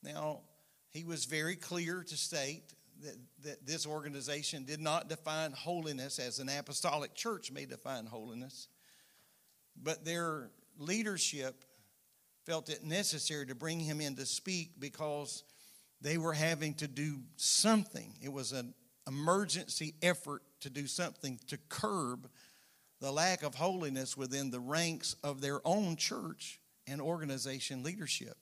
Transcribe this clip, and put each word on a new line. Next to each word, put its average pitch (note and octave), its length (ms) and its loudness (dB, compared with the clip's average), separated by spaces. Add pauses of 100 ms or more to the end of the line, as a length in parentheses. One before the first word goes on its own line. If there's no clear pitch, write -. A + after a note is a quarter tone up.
Now, D3+ 380 -4 (500)
he D#3+ 140 -8
was D#3 220 -2
very D#3 300 0
clear F3 460 -2
to D#3 140 -8
state D3 460 0 (400)
that, B2+ 140 -10 (260)
that C#3 240 -10
this D3+ 200 0
organization D3 760 -2
did D3+ 160 -4
not D#3 280 4
define D#3 440 0
holiness D3 680 -2
as B2 200 -2
an C3+ 100 -4
apostolic C#3+ 640 0
church G#3+ 360 -4
may C#3 160 -6
define B2+ 400 -6
holiness, A#2 640 -10 (1120)
but D#3+ 220 -2
their D#3+ 460 -2 (280)
leadership D#3+ 840 0 (840)
felt D#3+ 240 -2
it D#3 120 -6
necessary D#3 640 0
to C3 100 -6
bring D#3+ 260 -2
him D3+ 200 0
in C#3+ 160 -2
to C3 80 -6
speak F3 540 -2
because D3 680 -4 (560)
they D3+ 160 2
were E3 160 2
having D#3 420 4
to D3+ 140 -2
do C#3+ 320 0 (160)
something. - 880 6
It C#3 100 -4
was C3 200 -2
an B2+ 200 -2 (340)
emergency D#3 840 2 (100)
effort E3 400 4 (180)
to C#3 100 -8
do C#3 160 -2
something C3+ 520 -2 (100)
to C#3+ 100 -4 (100)
curb D#3+ 640 0 (680)
the C#3 100 0
lack E3+ 320 4
of C3+ 140 -2
holiness D3 600 0
within C3+ 360 0
the B2 80 -2
ranks D#3+ 640 2
of C#3+ 160 0
their C#3 240 0
own F3 320 6
church - 640 -2 (260)
and C#3 140 -4
organization C3+ 840 -2
leadership. D#3 600 -4